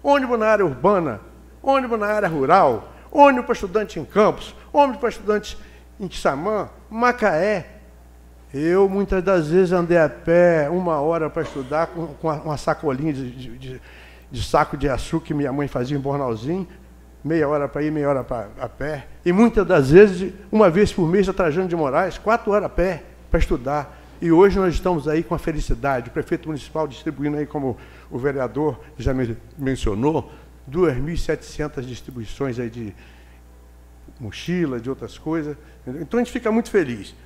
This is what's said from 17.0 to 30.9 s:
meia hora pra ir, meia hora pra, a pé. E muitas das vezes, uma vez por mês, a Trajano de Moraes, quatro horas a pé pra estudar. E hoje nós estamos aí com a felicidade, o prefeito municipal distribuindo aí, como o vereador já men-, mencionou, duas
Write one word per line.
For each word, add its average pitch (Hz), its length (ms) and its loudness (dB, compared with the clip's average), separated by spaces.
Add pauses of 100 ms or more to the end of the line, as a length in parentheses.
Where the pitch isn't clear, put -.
meia 151 260 0
hora 143 180 0
pra 143 140 -6
ir, 151 100 -2
meia 147 160 -2
hora 135 160 0
pra, 113 240 -6 (140)
a 123 80 -6
pé. 139 380 -8 (180)
E 175 80 2
muitas 214 320 4
das 151 240 4
vezes, 185 420 8 (200)
uma 214 180 6
vez 190 240 4
por 165 160 0
mês, 190 180 4
a 185 60 -4
Trajano 180 340 0
de 170 80 -4
Moraes, 160 440 0
quatro 220 320 -2
horas 196 160 0
a - 20 -6
pé 175 340 -2 (280)
pra 170 80 4
estudar. 143 600 -2 (220)
E 170 100 2
hoje 185 260 8
nós 185 180 2
estamos 165 340 0
aí 160 120 0
com 160 140 -4
a 143 40 -6
felicidade, 135 720 -2
o - 40 -18
prefeito 160 340 -4
municipal 156 400 -6
distribuindo 147 480 -6
aí, 147 100 -2
como 135 300 -4 (340)
o 143 80 -10
vereador 131 640 -2 (180)
já 127 160 0
men-, 120 220 -2 (220)
mencionou, 131 720 -2 (340)
duas 147 300 0